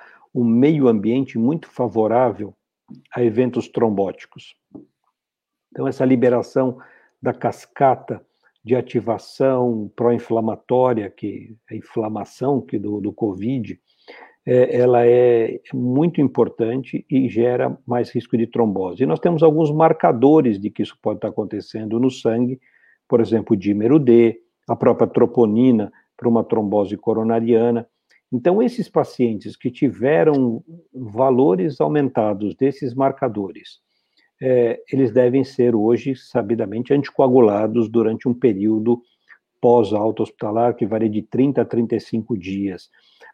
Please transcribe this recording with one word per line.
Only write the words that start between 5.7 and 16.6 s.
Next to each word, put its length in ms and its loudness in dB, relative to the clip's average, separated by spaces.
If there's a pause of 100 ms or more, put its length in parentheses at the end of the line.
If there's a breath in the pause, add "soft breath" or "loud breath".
Então, 160 -6
essa 160 -2
liberação 760 2 (420 soft breath)
da 140 -4
cascata 880 -2 (380)
de 140 0
ativação 1200 -2
pró-inflamatória, 1120 -2
que 460 -14 (120)
a 60 -16
inflamação 840 -6
que 180 -8
do, 220 -6
do 100 -6
covid, 720 -6 (640 loud breath)
é, 320 2
ela 300 4
é 540 4 (120)
muito 480 -2
importante 880 -2